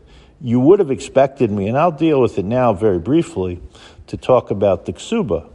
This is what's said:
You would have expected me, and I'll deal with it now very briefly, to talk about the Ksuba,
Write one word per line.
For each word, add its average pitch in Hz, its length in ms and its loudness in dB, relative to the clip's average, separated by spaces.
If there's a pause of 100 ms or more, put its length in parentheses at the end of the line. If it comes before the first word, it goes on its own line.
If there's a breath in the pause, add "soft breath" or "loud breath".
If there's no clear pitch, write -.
(420 soft breath)
You 120 180 0
would 160 200 6
have 143 120 0
expected 131 580 0
me, 101 180 -4
and 120 100 -2
I'll 170 140 2
deal 151 300 0
with 110 160 0
it 95 80 -4
now 120 280 0
very 95 260 0
briefly, 92 640 -2 (460 loud breath)
to - 100 -12
talk 123 340 0
about 98 340 0
the 95 80 -8
Ksuba, 117 600 -4